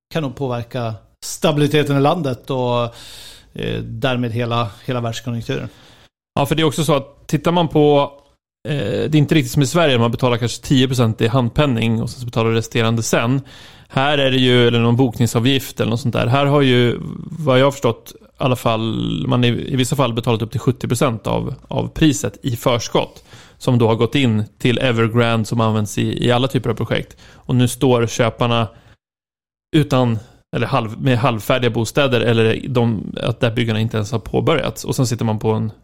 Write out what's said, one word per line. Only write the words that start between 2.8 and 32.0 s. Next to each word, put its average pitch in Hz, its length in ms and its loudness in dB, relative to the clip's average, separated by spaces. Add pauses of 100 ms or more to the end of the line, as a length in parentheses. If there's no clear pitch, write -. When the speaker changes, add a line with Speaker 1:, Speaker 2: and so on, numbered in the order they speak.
Speaker 1:
eh, 113 280 -6
därmed 120 500 -4
hela, 117 360 -2 (180)
hela 123 160 -4
världskonjunkturen. 117 680 -6 (680)
Speaker 2:
Ja, 143 60 0
för 156 100 -2
det 156 60 0
är 160 40 4
också 156 180 0
så 147 120 2
att - 320 -6
tittar 160 240 0
man 175 160 2
på, 147 440 4 (580)
eh, 143 80 -2
det 104 280 -2
är 156 100 0
inte 147 200 4
riktigt 135 160 0
som 147 100 2
i 135 60 2
Sverige, 151 300 2
man 117 140 2
betalar 120 260 0
kanske 117 260 -6
tio 131 240 4
procent 120 340 0
i 117 60 4
handpenning 117 720 0
och 123 80 -4
sen - 100 -12
så 123 60 -10
betalar 113 260 0
resterande 113 520 0
sen. 131 380 0 (460)
Här 143 300 0
är 135 140 2
det 131 60 2
ju, 123 300 6
eller 117 120 4
någon 117 160 4
bokningsavgift 123 840 0
eller 113 100 0
något 120 100 -2
sånt 117 140 -2
där. 117 140 0
Här 139 180 2
har 143 160 4
ju, 123 360 4 (420)
vad 131 200 2
jag 135 60 6
har 139 60 4
förstått, - 440 -4
i - 100 -20 (120)
alla 123 180 0
fall, 113 720 -2
man 123 160 2
i, 120 40 4
i 120 280 -2
vissa 127 200 -2
fall 127 180 0
betalat 117 280 0
upp 113 100 -6
till - 80 -4
sjuttio - 280 -2
procent 120 400 0
av, 117 280 -4 (120)
av 120 200 -4
priset 127 560 0
i 117 120 -4
förskott, - 680 -2 (340)
som 127 220 -2
då 117 80 4
har 113 80 2
gått 117 200 0
in 117 280 2 (140)
till 127 220 2
Evergrande, 117 640 2
som 117 160 -2
används 110 360 0
i, 113 280 -2
i 120 60 4
alla 120 160 2
typer 131 220 -2
av 110 40 0
projekt. - 440 -6 (160)
Och - 220 -4
nu 123 120 4
står 123 400 2
köparna 117 600 0 (1080)
utan, 127 440 2 (360)
eller 120 120 -2
halv-, 117 340 -4
med 131 160 2
halvfärdiga 123 520 0
bostäder, 120 520 0